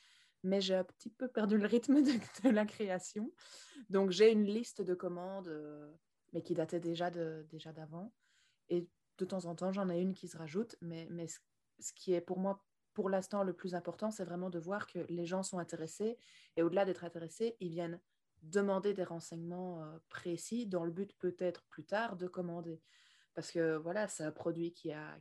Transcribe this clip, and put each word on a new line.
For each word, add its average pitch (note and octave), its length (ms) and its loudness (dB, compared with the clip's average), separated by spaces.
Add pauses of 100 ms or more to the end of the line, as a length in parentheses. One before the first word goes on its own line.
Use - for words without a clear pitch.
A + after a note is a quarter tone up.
(420)
mais G3 180 2
j'ai F#3+ 140 2
un F#3 100 4
petit - 240 -16
peu B3+ 200 -6
perdu G#3 280 4
le G#3 100 4
rythme B3 360 6
de, C4+ 100 6 (320)
de C4 60 10
la G#3 160 6
création. G#3 680 -4 (560)
Donc, F#3+ 220 4
j'ai G#3 220 10
une G#3+ 120 8
liste G#3+ 380 -2
de F3+ 120 0
commandes, F3+ 540 -4
euh, D3+ 420 -10 (420)
mais E3 100 -4
qui E3+ 120 -2
datait D#3+ 260 2
déjà E3+ 300 0
de, D#3+ 380 -6
déjà D#3+ 240 -14
d'avant. D#3+ 400 -10 (560)
Et F3 180 0 (320)
de F#3+ 60 0
temps F#3 220 -4
en E3+ 80 -4
temps, F#3 180 -2
j'en G3 160 0
ai E3+ 120 2
une F#3+ 120 2
qui F#3 160 -8
se - 80 -14
rajoute. D#3+ 460 -4
Mais, E3 280 -8
mais E3+ 180 -6
ce, - 100 -12 (400)
ce - 160 -10
qui - 180 0
est E3+ 80 4
pour F3 180 -4
moi, G3 240 0 (300)
pour G3 160 0
l'instant, G3 360 2
le F#3 80 0
plus F3 220 -6
important, F3 360 -4
c'est G3+ 140 -4
vraiment F3+ 260 -4
de F3 80 -4
voir G3 300 -4
que - 100 -8 (100)
les E3+ 180 -2
gens F#3+ 180 0
sont F#3 140 -4
intéressés. E3+ 600 -4 (380)
Et E3 60 6
au-delà F3+ 220 6
d'être F3 200 -2
intéressés, E3+ 560 -4
ils F3+ 100 -4
viennent E3+ 300 -4 (420)
demander G3 520 2
des F#3+ 100 -2
renseignements, E3+ 800 -8
euh, D#3 160 -12 (100)
précis G#3+ 580 -4
dans F3+ 180 0
le E3+ 60 0
but G3 280 -4
peut-être F3+ 460 -2
plus - 200 -16
tard G#3 320 -2
de F3+ 100 -4
commander. E3+ 540 -4 (540)
Parce D#3 160 -6
que D#3+ 260 2
voilà, F3+ 320 -2
c'est - 160 -6
un D#3 60 -2
produit E3+ 420 -2
qui D#3+ 200 -8
a, D3+ 280 -10